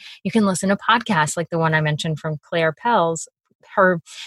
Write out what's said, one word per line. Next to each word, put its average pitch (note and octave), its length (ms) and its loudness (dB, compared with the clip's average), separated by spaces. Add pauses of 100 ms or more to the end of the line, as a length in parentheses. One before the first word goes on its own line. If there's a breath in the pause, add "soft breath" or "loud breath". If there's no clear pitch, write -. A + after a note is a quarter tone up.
(240 loud breath)
you F#3+ 80 -4
can A3 140 2
listen F#3+ 240 0
to G3 80 2
podcasts E3 580 0
like E3+ 140 -4
the E3+ 100 -2
one D#3+ 140 2
I D#3 80 2
mentioned D3+ 380 -2
from D#3 220 -6
Claire E3 300 0
Pell's. E3+ 560 0 (480)
Her, F#3 240 4 (280 loud breath)